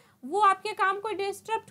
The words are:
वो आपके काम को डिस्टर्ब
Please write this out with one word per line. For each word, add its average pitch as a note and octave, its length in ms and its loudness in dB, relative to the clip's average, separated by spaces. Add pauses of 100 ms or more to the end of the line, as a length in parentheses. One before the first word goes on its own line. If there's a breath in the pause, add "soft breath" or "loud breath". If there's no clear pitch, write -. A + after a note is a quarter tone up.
(240 soft breath)
वो E4+ 160 -2
आपके G4 320 2
काम G4 280 0
को A4 80 -6
डिस्टर्ब G4+ 640 -6